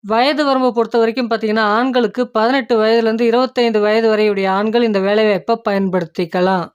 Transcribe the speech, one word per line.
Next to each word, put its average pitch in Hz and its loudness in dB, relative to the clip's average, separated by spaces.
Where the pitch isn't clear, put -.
வயது 254 0
வரம்பை 262 0
பொறுத்த 226 -2
வரைக்கும் 233 0
பார்த்தீங்கன்னா, 220 -2
ஆண்களுக்கு 247 0
பதினெட்டு 247 0
வயதுலேருந்து 226 2
இருபத்தைந்து 233 0
வயது 214 2
வரையுடைய 208 0
ஆண்கள் 214 0
இந்த 208 0
வேலைவாய்ப்பை 208 0
பயன்படுத்திக்கலாம். 185 -2